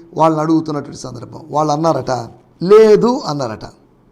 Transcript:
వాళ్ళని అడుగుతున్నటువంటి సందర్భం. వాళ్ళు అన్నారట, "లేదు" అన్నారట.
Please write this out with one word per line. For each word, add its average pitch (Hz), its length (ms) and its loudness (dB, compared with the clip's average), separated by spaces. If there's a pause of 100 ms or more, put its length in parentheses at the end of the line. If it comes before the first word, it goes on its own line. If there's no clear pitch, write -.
(140)
వాళ్ళని 156 280 0
అడుగుతున్నటువంటి 156 580 -2
సందర్భం. 120 500 -18
వాళ్ళు 151 240 -2
అన్నారట, 143 380 -2 (520)
"లేదు" 214 640 6
అన్నారట. 135 400 -8 (460)